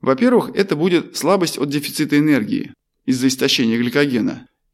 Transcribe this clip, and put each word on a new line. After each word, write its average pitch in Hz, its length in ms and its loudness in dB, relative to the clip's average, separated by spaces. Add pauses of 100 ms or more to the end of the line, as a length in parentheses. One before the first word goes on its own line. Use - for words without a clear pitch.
Во-первых, 233 540 2
это 196 220 0
будет 170 400 0
слабость 175 400 0
от 143 140 -4
дефицита 147 480 -2
энергии 131 560 0 (320)
из-за 131 220 2
истощения 127 500 0
гликогена 120 680 -2 (280)